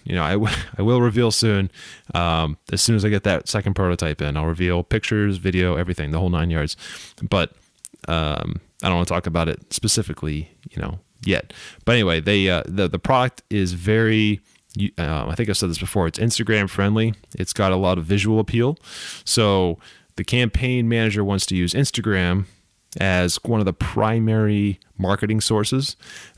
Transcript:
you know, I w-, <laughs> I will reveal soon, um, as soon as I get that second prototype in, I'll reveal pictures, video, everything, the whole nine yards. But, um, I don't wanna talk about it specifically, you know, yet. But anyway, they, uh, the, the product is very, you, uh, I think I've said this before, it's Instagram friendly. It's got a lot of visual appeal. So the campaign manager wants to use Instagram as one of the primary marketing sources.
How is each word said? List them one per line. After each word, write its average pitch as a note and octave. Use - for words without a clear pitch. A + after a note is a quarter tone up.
you -
know, F2
I D#2
w-, G#2+
<laughs> -
I G2
will A#2+
reveal A#2
soon, G2+
um, E2
as -
soon A#2
as G2+
I G#2+
get G#2
that F#2+
second G2
prototype F2
in, D2
I'll D#2
reveal F2
pictures, G#2
video, F2+
everything, E2+
the D#2+
whole F2+
nine E2+
yards. D#2
But, F#2
um, D#2+
I F#2+
don't F#2
wanna F2
talk F2
about E2
it -
specifically, D#2
you -
know, -
yet. -
But B2
anyway, F#2
they, F#2+
uh, F2
the, F#2+
the F2+
product B2+
is F#2+
very, G#2+
you, -
uh, D#2
I F2
think A2+
I've G2
said F#2
this E2
before, F2+
it's -
Instagram G#2+
friendly. G#2+
It's -
got G2
a F#2
lot F#2
of E2
visual G2+
appeal. A#2
So G2
the F#2+
campaign B2
manager A2
wants G2
to -
use F2
Instagram G2
as F2+
one A2
of G2+
the F#2+
primary G#2+
marketing G2+
sources. A#2